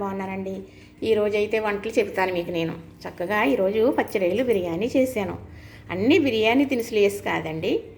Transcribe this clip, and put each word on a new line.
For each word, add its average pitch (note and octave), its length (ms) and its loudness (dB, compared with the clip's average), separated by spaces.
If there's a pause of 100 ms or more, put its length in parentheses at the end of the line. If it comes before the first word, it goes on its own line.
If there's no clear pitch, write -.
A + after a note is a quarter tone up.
బాగున్నానండి. G3 500 -6 (560)
ఈరోజైతే G#3+ 480 2 (100)
వంటలు G#3 320 -2
చెప్తాను F#3+ 400 0
మీకు F3 180 -4
నేను. E3 180 -2 (300)
చక్కగా F3+ 340 -4 (140)
ఈరోజు G#3 300 2 (160)
పచ్చిరొయ్యలు G#3 520 0
బిర్యానీ F3+ 460 0
చేశాను. G#3+ 400 0 (560)
అన్నీ A3+ 340 4
బిర్యానీ A3+ 460 4
దినుసులు A3+ 320 0
వేసి G3+ 240 0
కాదండి, E3 440 -2 (260)